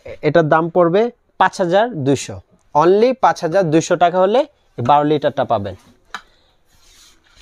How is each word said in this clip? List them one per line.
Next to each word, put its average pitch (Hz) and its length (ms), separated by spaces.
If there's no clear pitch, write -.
এটার 151 260
দাম 165 220
পড়বে 185 400
পাঁচ 185 200
হাজার 190 460
দুইশো, 123 360
only 202 460
পাঁচ 170 220
হাজার 170 280
দুইশো 170 260
টাকা 175 220
হলে 202 200
এই 123 60
বারো 147 200
লিটারটা 143 400
পাবেন। 101 300